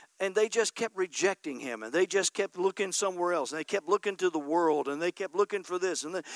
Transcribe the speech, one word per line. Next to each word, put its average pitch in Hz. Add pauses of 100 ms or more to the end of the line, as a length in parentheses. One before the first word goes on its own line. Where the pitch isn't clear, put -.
(200)
and 190
they 214
just 220
kept 226
rejecting 175
him, 117
and 113
they 185
just 190
kept 196
looking 185
somewhere 175
else, 131
and 151
they 156
kept 196
looking 196
to 180
the 160
world, 151
and 143
they 175
kept 180
looking 196
for 175
this, 175
and 160
the, 180 (140)